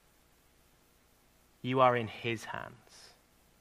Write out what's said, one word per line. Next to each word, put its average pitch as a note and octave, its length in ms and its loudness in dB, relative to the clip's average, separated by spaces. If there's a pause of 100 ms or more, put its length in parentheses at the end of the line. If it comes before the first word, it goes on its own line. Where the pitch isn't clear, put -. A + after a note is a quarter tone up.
(1600)
You C3 180 0
are B2 160 8
in A2+ 120 -2
his A#2 360 -6
hands. - 300 -10 (880)